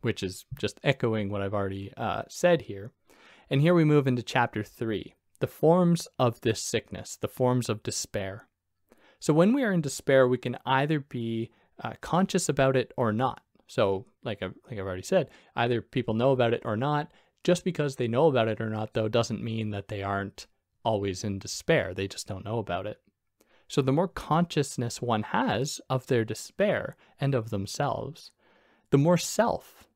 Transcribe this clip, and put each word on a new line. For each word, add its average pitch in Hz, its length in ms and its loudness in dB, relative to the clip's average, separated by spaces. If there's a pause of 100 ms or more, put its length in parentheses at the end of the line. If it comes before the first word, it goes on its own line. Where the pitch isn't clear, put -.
which 117 200 -4
is 92 240 -8 (140)
just - 240 -6
echoing 110 460 -2
what 101 120 -6
I've 98 120 -6
already, 98 420 -6
uh, 107 320 -4
said 175 360 2
here. 98 280 -12 (580)
And 139 120 2
here 170 120 6
we 165 120 6
move 147 200 6
into 123 160 0
chapter 117 420 0
three, - 520 -6 (240)
the - 80 0
forms 170 640 4 (100)
of 120 220 2
this 110 200 0
sickness, - 540 -6
the - 140 -6
forms 123 400 0
of 110 140 -4
despair. 101 640 -8 (720)
So - 140 0
when 180 200 6
we 277 100 2
are 214 80 2
in 180 80 2
despair, 135 480 4
we 123 100 2
can 120 280 -4
either 139 340 2
be, 113 500 -6 (320)
uh, 117 200 -8
conscious 185 480 0
about 135 260 2
it 123 220 0
or 113 160 2
not. 117 280 -2 (260)
So 98 380 0 (160)
like 107 220 -6
I've, 92 100 -6 (160)
like 117 80 -10
I've 95 80 -6
already 92 160 -6
said, 175 280 0 (260)
either 120 260 0
people 117 320 -4
know 120 180 4
about 123 220 4
it - 120 -4
or 110 100 -2
not. 147 340 -2 (360)
Just 175 180 2
because 147 320 -2
they 123 120 -2
know 123 200 4
about 123 200 4
it 110 140 -4
or 113 80 -4
not, 110 240 -6
though, 110 140 0
doesn't 113 360 0
mean 113 280 -4
that 101 160 -8
they 101 140 -8
aren't 98 460 -4 (360)
always 101 400 -2
in 98 160 -4
despair. 104 540 -2
They 95 140 -4
just - 200 -12
don't 101 180 -10
know 113 120 -4
about 98 280 -4
it. - 160 -10 (680)
So - 140 0
the 131 100 2
more 165 160 2
consciousness 151 960 -2
one 113 220 0
has 147 680 -2
of 131 180 -2
their 120 160 4
despair 117 720 -2 (240)
and 139 140 0
of 113 160 -2
themselves, 110 840 -6 (600)
the 143 60 6
more 165 200 6
self - 800 -4